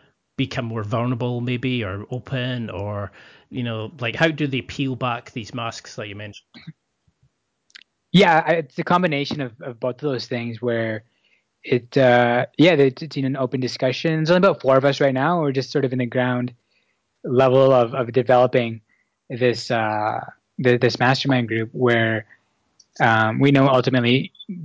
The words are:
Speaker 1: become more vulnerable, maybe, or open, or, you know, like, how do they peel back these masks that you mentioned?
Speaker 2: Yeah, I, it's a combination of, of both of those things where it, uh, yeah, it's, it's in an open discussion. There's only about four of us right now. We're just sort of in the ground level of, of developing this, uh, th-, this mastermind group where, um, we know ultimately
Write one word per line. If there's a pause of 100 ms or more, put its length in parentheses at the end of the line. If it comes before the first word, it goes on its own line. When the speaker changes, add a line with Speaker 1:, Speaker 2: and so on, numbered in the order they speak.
(380)
Speaker 1:
become
more
vulnerable,
maybe,
or
open,
or, (380)
you
know,
like,
how
do
they
peel
back
these
masks
that
you
mentioned? (1600)
Speaker 2:
Yeah,
I,
it's
a
combination
of,
of
both
of
those
things
where (580)
it,
uh, (100)
yeah,
it's,
it's
in
an
open
discussion.
There's
only
about
four
of
us
right
now.
We're
just
sort
of
in
the
ground (680)
level
of,
of
developing (480)
this,
uh, (420)
th-,
this
mastermind
group
where, (760)
um,
we
know
ultimately (320)